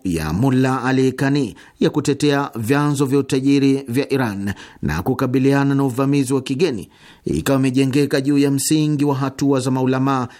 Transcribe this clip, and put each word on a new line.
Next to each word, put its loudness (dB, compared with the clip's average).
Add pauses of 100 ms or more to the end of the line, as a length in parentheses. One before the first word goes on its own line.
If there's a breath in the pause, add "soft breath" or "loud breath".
ya -2
Mulla 2
Ali 2
Kani -2 (260 loud breath)
ya 2
kutetea 0
vyanzo 0
vya 0
utajiri 2
vya -2
Iran -2 (300 loud breath)
na -2
kukabiliana 0
na 2
uvamizi 0
wa 0
kigeni -2 (360 loud breath)
ikawa 0
imejengeka 0
juu 0
ya 2
msingi 0
wa 0
hatua 0
za -2
maulamaa 0 (120)